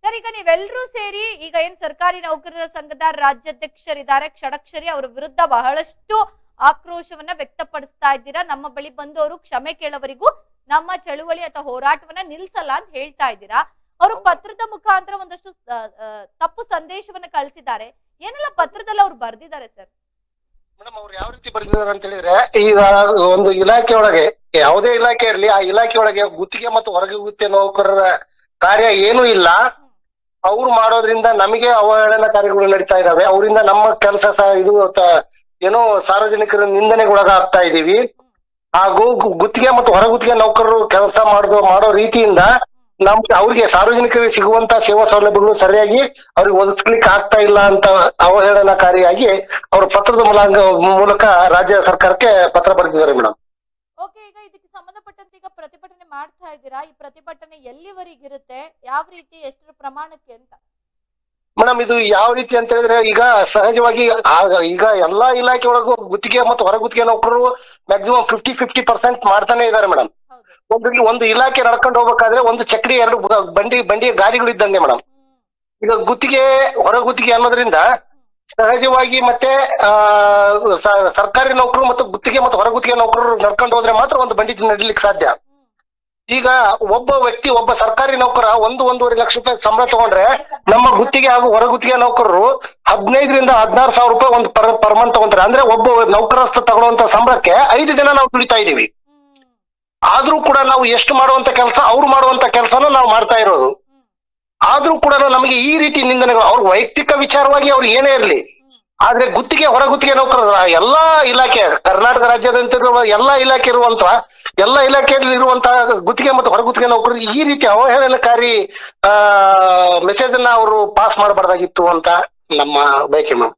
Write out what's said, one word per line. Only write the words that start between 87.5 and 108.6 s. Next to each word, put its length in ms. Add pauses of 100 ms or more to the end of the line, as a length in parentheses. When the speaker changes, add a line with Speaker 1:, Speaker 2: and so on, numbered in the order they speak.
Speaker 2:
ಸರ್ಕಾರಿ 440
ನೌಕರ 260
ಒಂದು, 400
ಒಂದೂವರೆ 320
ಲಕ್ಷ 220
ರೂಪಾಯಿ 260
ಸಂಬಳ 220
ತಗೊಂಡ್ರೆ, 400 (420)
ನಮ್ಮ 300
ಗುತ್ತಿಗೆ 300
ಹಾಗೂ 260
ಹೊರ 120
ಗುತ್ತಿಗೆ 320
ನೌಕರರು 600 (300)
ಹದಿನೈದರಿಂದ 600
ಹದಿನಾರು 420
ಸಾವಿರ 220
ರೂಪಾಯಿ 220
ಒಂದು 140
per, 160
per 280
month 200
ತಗೊಂತಾರೆ. 300
ಅಂದ್ರೆ 180
ಒಬ್ಬ 480
ನೌಕರಸ್ಥ 480
ತಗೊಳ್ಳುವಂತ 460
ಸಂಬಳಕ್ಕೆ 500 (160)
ಐದು 280
ಜನ 80
ನಾವು 220
ದುಡಿತಾ 280
ಇದೀವಿ. 380 (140)
Speaker 1:
ಹ್ಮ್. 280 (680)
Speaker 2:
ಆದ್ರೂ 380
ಕೂಡ 160
ನಾವು 280
ಎಷ್ಟು 280
ಮಾಡುವಂತ 360
ಕೆಲಸ, 340
ಅವ್ರು 240
ಮಾಡುವಂತ 380
ಕೆಲಸನ 420
ನಾವು 220
ಮಾಡ್ತಾ 260
ಇರೋದು. 340
Speaker 1:
ಹ್ಮ್. 320 (600)
Speaker 2:
ಆದ್ರೂ 380
ಕೂಡ 140
ನಮಗೆ 420
ಈ 220
ರೀತಿ 260
ನಿಂದನೆಗಳು, 400
ಅವ್ರ 180
ವೈಯಕ್ತಿಕ 560
ವಿಚಾರವಾಗಿ 520
ಅವ್ರು 180
ಏನೇ 260
ಇರ್ಲಿ, 280
Speaker 1:
ಹ್ಮ್. 300 (300)